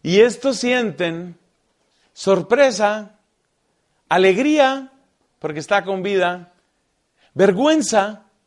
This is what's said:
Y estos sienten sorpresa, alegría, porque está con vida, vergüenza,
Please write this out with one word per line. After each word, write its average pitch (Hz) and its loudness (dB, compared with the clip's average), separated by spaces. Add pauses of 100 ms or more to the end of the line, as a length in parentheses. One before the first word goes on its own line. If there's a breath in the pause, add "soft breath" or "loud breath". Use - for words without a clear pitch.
Y 180 2
estos 247 2
sienten 180 -4 (760)
sorpresa, 208 0 (880)
alegría, 262 2 (480)
porque 151 -10
está 196 -2
con 190 -6
vida, 180 -4 (800)
vergüenza, 208 0 (220)